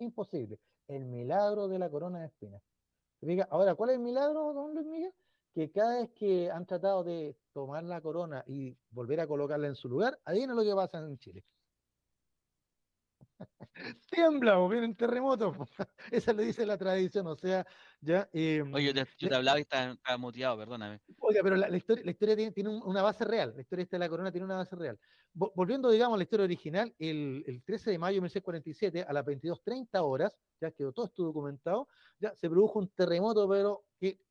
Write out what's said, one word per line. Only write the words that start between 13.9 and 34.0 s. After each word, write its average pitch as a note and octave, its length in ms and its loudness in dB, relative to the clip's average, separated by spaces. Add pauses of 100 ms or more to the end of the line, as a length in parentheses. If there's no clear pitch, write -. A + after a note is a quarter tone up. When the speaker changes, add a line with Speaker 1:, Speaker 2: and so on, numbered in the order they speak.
Speaker 1:
Tiembla, C#4+ 500 6
o F3+ 80 4
vienen A#3 260 0
terremotos, A#3+ 600 0
po. C#3 100 -8 (120)
<laughs> - 340 -10
Esa A#3 200 2
le G#3+ 120 0
dice A3+ 200 -2
la G3+ 140 0
tradición, F#3+ 480 0
o D#3 80 -4
sea, F#3 320 -2 (340)
ya, F3 320 2
eh, D#3 300 2 (100)
Speaker 2:
Oye, C#3+ 140 2
yo C#3 80 2
te, C3+ 60 2 (180)
yo F#3+ 100 -4
te - 20 0
Speaker 1:
le C3+ 60 4
Speaker 2:
hablaba C3+ 220 4
y D3 40 0
estaba, B2+ 300 -2
estaba B2 260 -2
muteado, B2 400 -2
perdóname. G#2+ 420 -10 (180)
Speaker 1:
Oiga, G#3+ 240 4
pero F#3+ 140 4
la, F#3+ 120 2
la F3+ 80 -2
historia, - 280 0
la F3 60 -4
historia G#3 260 2
tiene, G#3+ 160 -2
tiene G3+ 180 -4
un, G#3+ 140 -8
una F#3+ 180 0
base G#3+ 220 2
real, G#3 300 0
la C3+ 80 -14
historia F3+ 200 -6
esta F3+ 140 -6
de F3 40 -2
la F3 80 0
corona E3+ 220 -4
tiene F3+ 140 -4
una F#3+ 120 -2
base F#3 200 -4
real. C#3+ 220 -6 (340)
Vo-, F#3+ 240 0
volviendo, A#3+ 340 4
digamos, A#3 240 6
a G#3 40 2
la F3+ 40 2
historia G3+ 220 2
original, F3+ 540 -2
el, D3+ 500 -4
el B2 160 -10
trece G#3+ 260 -2
de F3 80 0
mayo G3 180 0
de F#3+ 40 2
mil F3+ 100 -2
seiscientos F#3+ 140 -6
cuarenta E3 260 -6
y D3 40 -10
siete, F3+ 280 0
a D3 100 -4
las C#3+ 120 0
veintidós D3 400 -4
treinta A3+ 400 0
horas, C#3+ 340 0 (220)
ya D#3+ 100 -4
quedó C#3 220 -6
todo A#3 140 -4
esto F3+ 180 -4
documentado, D#3 640 -4 (320)
ya G#3 160 -4
se E3+ 120 -2
produjo G3+ 300 6
un F#3 120 0
terremoto, F#3+ 580 4
pero G3+ 360 2 (140)
que, F#3+ 220 -2 (100)